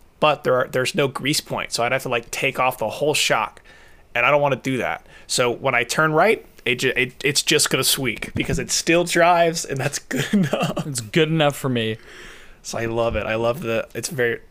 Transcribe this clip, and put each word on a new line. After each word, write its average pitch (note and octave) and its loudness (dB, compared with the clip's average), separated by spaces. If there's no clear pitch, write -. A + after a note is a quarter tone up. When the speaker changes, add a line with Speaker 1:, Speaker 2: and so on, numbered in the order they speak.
Speaker 1:
but D3+ 2
there B2+ 2
are, B2 0
there's B2+ -2
no D3 2
grease C3 -2
point, - -6
so A#2 -2
I'd A#2+ 0
have C3 -2
to, C3+ -6
like, A#2+ -4
take C#3 -2
off B2+ 0
the A2 -2
whole C#3+ -2
shock, - 0
and A#2+ 0
I C3 4
don't D3 6
wanna C#3 2
do C3 -4
that. E2 -4
So B2 0
when B2 -2
I A#2+ 4
turn D#3 2
right, F#3 4
it B2 0
ju-, C3 0
it, B2+ 0
it's D3 0
just - 2
gonna C3 0
squeak - -2
because C3 -2
it A#2+ -6
still E3+ 2
drives, E3+ 4
and C#3 -6
that's C3+ -4
<laughs> - -18
good - -4
enough. F#3 0
Speaker 2:
It's C3 -6
good D3+ 0
enough D3 2
for - -4
me. A2+ -2
Speaker 1:
So - -8
I A#2 -4
love A2+ 0
it. G2+ -4
I A2 0
love A#2 0
the, A2+ -2
it's - -8
very, A#2+ 0